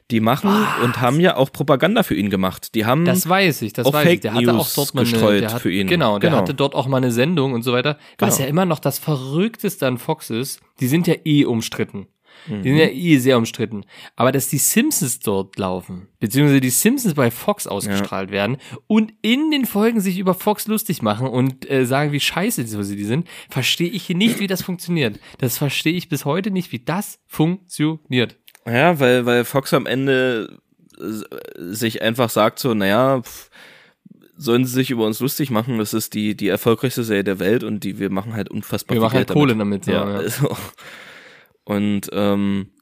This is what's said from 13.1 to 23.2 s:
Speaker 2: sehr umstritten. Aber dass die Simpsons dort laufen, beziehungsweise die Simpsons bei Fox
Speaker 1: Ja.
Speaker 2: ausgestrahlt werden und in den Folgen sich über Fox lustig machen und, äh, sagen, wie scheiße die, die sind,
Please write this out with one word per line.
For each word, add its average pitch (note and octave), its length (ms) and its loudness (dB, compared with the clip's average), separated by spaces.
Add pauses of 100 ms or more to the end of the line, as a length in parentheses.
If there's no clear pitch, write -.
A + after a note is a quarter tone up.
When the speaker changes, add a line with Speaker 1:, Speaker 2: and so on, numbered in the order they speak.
Speaker 2:
sehr B2+ 200 6
umstritten. A2 460 -2 (320)
Aber B2 160 4
dass C3+ 160 0
die C#3+ 120 0
Simpsons - 600 0
dort G2 380 -4
laufen, F#2 500 -6 (120)
beziehungsweise C3+ 420 4
die B2+ 80 2
Simpsons A3+ 460 2
bei B2 160 2
Fox - 340 -4
Speaker 1:
Ja. - 60 -8
Speaker 2:
ausgestrahlt G2 580 -4
werden G2+ 280 -2 (280)
und A3 260 2 (120)
in C4 260 2
den C#4 160 0
Folgen A3+ 360 0
sich F#3 180 -2
über F#3 160 0
Fox - 320 -4
lustig G#3 340 -4
machen A2 260 0
und, B2+ 420 -2
äh, C3 160 2
sagen, C#3+ 260 0
wie C#3+ 80 -2
scheiße F3 440 -2
die, G#2 320 -6
die G2+ 100 -8
sind, C3+ 220 -2 (220)